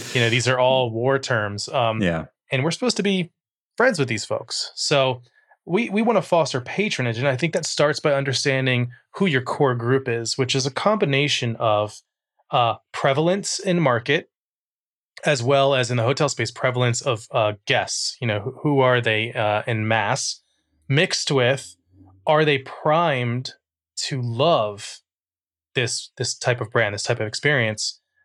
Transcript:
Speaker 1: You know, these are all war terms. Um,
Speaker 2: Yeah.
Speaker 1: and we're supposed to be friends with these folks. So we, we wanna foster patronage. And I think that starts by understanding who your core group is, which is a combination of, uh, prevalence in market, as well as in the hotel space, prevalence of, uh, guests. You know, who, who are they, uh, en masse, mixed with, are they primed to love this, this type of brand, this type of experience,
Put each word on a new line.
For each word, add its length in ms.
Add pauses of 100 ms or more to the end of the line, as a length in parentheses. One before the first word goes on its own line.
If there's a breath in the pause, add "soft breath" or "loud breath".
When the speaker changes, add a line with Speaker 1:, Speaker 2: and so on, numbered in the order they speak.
(140)
Speaker 1:
You 60
know, 100
these 180
are 100
all 320
war 280
terms. 500
Um, 340
Speaker 2:
Yeah. 240 (260)
Speaker 1:
and 100
we're 100
supposed 260
to 40
be 300 (440)
friends 220
with 100
these 160
folks. 500
So 480 (420 soft breath)
we, 240
we 140
wanna 200
foster 380
patronage. 580
And 100
I 80
think 160
that 120
starts 360
by 120
understanding 800 (240 loud breath)
who 120
your 160
core 340
group 320
is, 280
which 200
is 100
a 40
combination 840
of, 440 (500)
uh, 240 (180)
prevalence 680
in 200
market, 500 (920)
as 180
well 320
as 160
in 60
the 60
hotel 260
space, 220
prevalence 520
of, 280
uh, 220 (140)
guests. 540
You 60
know, 140
who, 120 (100)
who 180
are 200
they, 320
uh, 340
en 220
masse, 520 (480)
mixed 420
with, 460 (500)
are 180
they 140
primed 960 (420)
to 260
love 760 (760)
this, 420
this 180
type 260
of 100
brand, 240
this 80
type 180
of 60
experience, 720 (240)